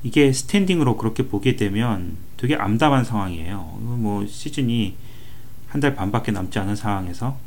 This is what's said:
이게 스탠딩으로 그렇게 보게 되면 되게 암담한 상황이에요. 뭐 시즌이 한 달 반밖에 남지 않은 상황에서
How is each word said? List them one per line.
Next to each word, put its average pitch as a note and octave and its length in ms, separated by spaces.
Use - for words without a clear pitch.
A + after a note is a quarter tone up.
이게 C3+ 300
스탠딩으로 E3+ 640
그렇게 A2 320
보게 A#2+ 280
되면 G2 600
되게 C3 200
암담한 A#2 480
상황이에요. F#2+ 580
뭐 G#2+ 460
시즌이 A#2 720
한 D3 120
달 C#3 140
반밖에 G#2+ 380
남지 F#2 260
않은 G2+ 180
상황에서 G#2 720